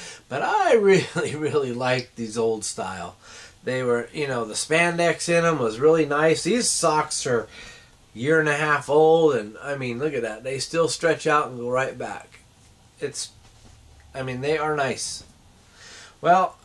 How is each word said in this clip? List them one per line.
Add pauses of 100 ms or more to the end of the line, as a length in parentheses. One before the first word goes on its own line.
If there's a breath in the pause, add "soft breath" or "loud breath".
(300 loud breath)
but
I
<laughs>
really,
really
like
these
old
style. (460 loud breath)
They
were,
you
know,
the
spandex
in
'em
was
really
nice.
These
socks
are (680 loud breath)
year
and
a
half
old,
and,
I
mean,
look
at
that.
They
still
stretch
out
and
go
right
back. (580)
It's, (840)
I
mean,
they
are
nice. (1000 loud breath)
Well,